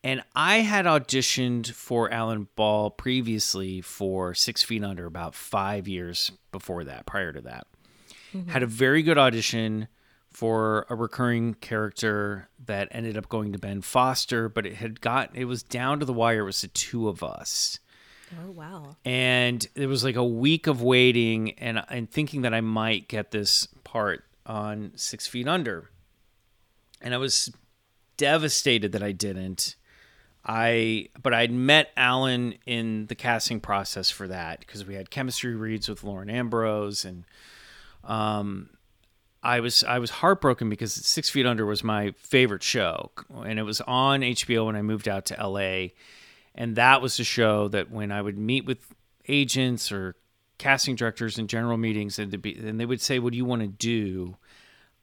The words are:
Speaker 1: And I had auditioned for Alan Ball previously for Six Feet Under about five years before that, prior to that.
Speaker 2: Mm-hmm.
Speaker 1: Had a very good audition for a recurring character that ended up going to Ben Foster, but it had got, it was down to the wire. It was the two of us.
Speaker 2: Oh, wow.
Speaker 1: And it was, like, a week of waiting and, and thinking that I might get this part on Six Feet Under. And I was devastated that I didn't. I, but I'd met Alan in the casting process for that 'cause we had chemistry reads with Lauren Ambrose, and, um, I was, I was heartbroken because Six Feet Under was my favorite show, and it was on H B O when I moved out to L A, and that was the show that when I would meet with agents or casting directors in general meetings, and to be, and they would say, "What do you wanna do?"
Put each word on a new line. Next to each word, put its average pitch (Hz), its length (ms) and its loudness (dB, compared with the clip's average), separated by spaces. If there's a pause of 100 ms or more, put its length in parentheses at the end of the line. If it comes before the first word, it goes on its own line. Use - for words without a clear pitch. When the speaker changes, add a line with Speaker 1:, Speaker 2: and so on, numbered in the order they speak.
Speaker 1:
And 131 180 -2 (140)
I 175 220 4
had 208 280 2
auditioned 127 840 2
for 117 400 -2
Alan 113 420 -2
Ball 107 360 4
previously 107 880 -2
for 92 540 -4
Six - 280 0
Feet 110 220 -2
Under 92 200 -8
about 82 300 -10
five 98 540 -4
years 90 420 -4 (220)
before 90 320 -8
that, 67 220 -14
prior 90 260 -4
to 73 80 -12
that. 62 260 -16 (680)
Speaker 2:
Mm-hmm. 180 180 -8
Speaker 1:
Had 135 120 0
a 123 60 0
very 131 340 4
good 156 160 6
audition 113 720 2 (420)
for 110 600 0
a 123 40 -2
recurring 117 600 0
character 104 960 -2 (160)
that 101 240 -4
ended 113 260 -6
up 107 120 -6
going 107 240 -4
to 98 60 -6
Ben 101 220 -6
Foster, 127 680 2
but 110 160 -4
it 95 80 -8
had 110 260 -10
got, 123 340 0
it 127 120 -6
was 123 160 -6
down 131 360 -2
to 147 60 -2
the 131 80 -2
wire. 113 280 4
It 104 40 0
was 98 160 -4
the - 80 -8
two - 400 -2
of 92 140 -4
us. - 580 -4 (640)
Speaker 2:
Oh, 190 60 -14
wow. 160 460 -16 (100)
Speaker 1:
And 123 680 2
it 139 120 -2
was, 131 180 0
like, 131 100 0
a 123 80 2
week 123 440 2
of 135 160 0
waiting 117 680 6
and, 113 360 -6
and 120 220 -6
thinking 147 320 -2
that 120 100 0
I 113 80 0
might 110 480 0
get 107 220 -6
this - 360 0 (160)
part 101 420 -2 (200)
on 107 500 -6
Six - 320 -8
Feet 123 220 -4
Under. 127 420 -4 (1120)
And 123 140 -6
I - 20 -2
was 131 340 0 (680)
devastated 139 760 4
that 101 100 -2
I 104 100 -2
didn't. 95 600 -4 (720)
I, 113 640 2 (120)
but 127 120 2
I'd 120 180 4
met 139 460 4
Alan 127 600 2 (100)
in 113 400 -2
the 117 80 -8
casting 117 440 0
process 98 520 -2
for 98 180 -10
that 87 380 -8
'cause 101 180 -12
we 98 100 -12
had 95 160 -12
chemistry 127 460 -4
reads 110 320 -4
with 104 160 -10
Lauren 101 260 -8
Ambrose, 110 760 0
and, 90 200 -12 (800)
um, 104 680 -2 (720)
I 120 180 2
was, 117 240 2
I 123 140 0
was 120 120 -2
heartbroken 143 600 4
because 107 220 -4
Six - 380 0
Feet 131 160 2
Under 113 200 2
was 104 160 0
my 104 340 0
favorite 123 460 4
show, 92 480 0 (180)
and 110 300 -6
it 110 60 -2
was 104 180 -4
on 135 400 2
H 123 240 0
B 120 100 2
O 113 100 4
when 110 100 0
I 104 60 -2
moved 107 260 0
out 98 180 -2
to - 120 -6
L 101 200 -4
A, 95 340 -2 (600)
and 117 220 -4
that 127 260 8
was 127 140 -2
the 120 80 -2
show 107 440 4
that 101 220 -2
when 104 220 -6
I 101 100 -4
would 101 160 -6
meet 120 260 0
with 131 300 -8 (340)
agents 131 640 0
or 95 220 -6 (440)
casting 135 360 4
directors 113 440 -2
in 110 100 -4
general 117 280 0
meetings, 107 440 -2
and 101 100 -4
to 98 80 -6
be, 90 160 -6
and 110 240 -6
they 117 80 -2
would 123 140 -2
say, 131 180 0
"What 120 140 0
do 117 40 -4
you 123 80 -2
wanna 120 240 -2
do?" 98 680 -2 (680)